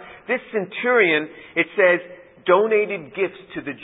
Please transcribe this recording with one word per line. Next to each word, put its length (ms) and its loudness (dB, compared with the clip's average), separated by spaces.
this 140 -4
centurion, 720 0
it 120 0
says, 240 4
donated 680 0
gifts 240 -6
to 60 -10
the 240 -8